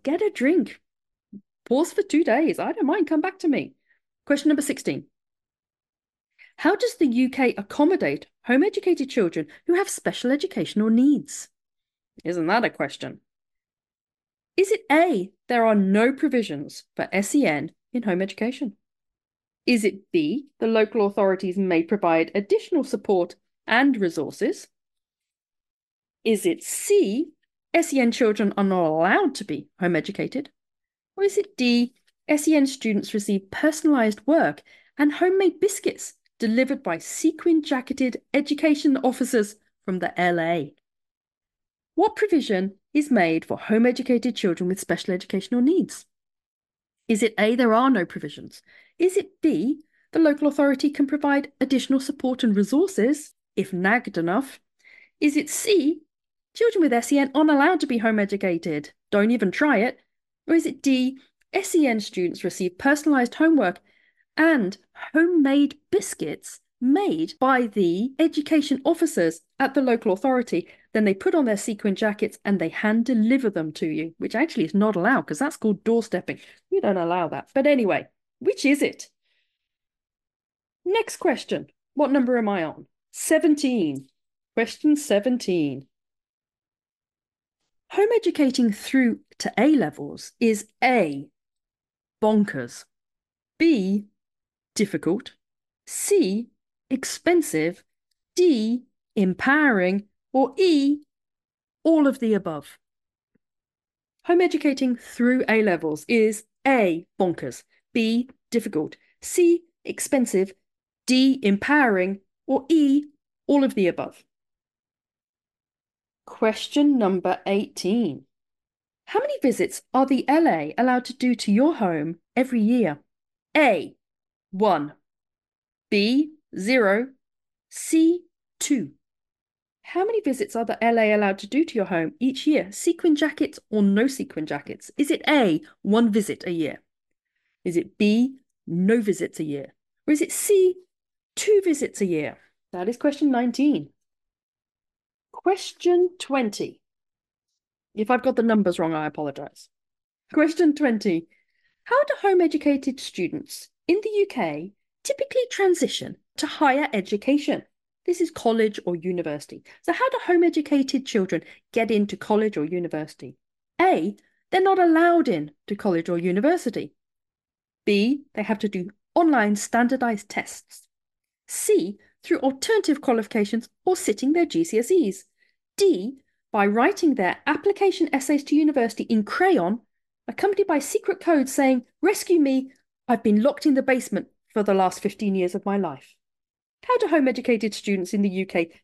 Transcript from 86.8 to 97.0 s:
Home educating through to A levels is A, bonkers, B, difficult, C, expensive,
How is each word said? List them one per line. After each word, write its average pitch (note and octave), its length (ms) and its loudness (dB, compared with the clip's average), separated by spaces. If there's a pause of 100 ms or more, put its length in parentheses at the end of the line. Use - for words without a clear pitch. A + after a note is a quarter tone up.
Home G#4 220 2
educating C4+ 580 2
through A#3+ 500 0 (180)
to - 180 -6
A D4 180 4
levels D3+ 640 -4
is A3 280 0 (160)
A, E3+ 460 0 (920)
bonkers, G#3 600 0 (760)
B, G#3 500 2 (680)
difficult, F#3+ 580 -2 (520)
C, A#3 640 0 (400)
expensive, C4 960 -2 (500)